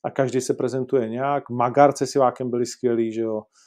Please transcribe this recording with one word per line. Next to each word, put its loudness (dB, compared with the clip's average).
A -4
každý -2
se -2
prezentuje -2
nějak. -4
Magár 4
se -2
Sivákem 0
byli -2
skvělí, -2
že -6
jo. -4